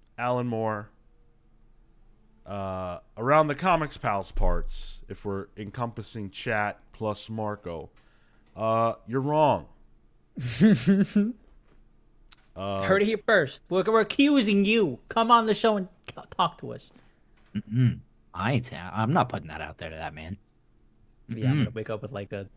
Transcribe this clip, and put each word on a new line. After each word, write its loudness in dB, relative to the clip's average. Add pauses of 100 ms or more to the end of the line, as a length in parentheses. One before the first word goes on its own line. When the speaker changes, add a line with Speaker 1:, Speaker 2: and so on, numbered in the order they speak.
(180)
Speaker 1:
Alan 0
Moore, -4 (1600)
uh, -8 (160)
around 4
the -2
Comics 0
Pals -4
parts, 0
if -14
we're -6
encompassing -8
chat -4 (100)
plus -6
Marco, -8 (680)
uh, 0 (120)
you're -2
wrong. 2 (680)
Speaker 2:
<laughs> 2 (1160)
Speaker 1:
Uh, -4
Speaker 2:
Heard 2
it 2
here 0
first. 2
We're, 2
we're 4
accusing 4
you. 2
Come 2
on 8
the 2
show 4
and -4 (180)
t-, -16 (140)
talk 0
to -12
us. -18 (640)
Speaker 3:
Mm-mm. 2 (340)
I -2
ain't 0
sa-, -12
I'm 0
not 4
putting -8
that -12
out -12
there -10
to -14
that -10
man. -12 (920)
Speaker 2:
Yeah, -6
I'm 2
Speaker 3:
Mm-mm. 0
Speaker 2:
gonna 0
wake -8
up -6
with, -12
like, -10
a, -10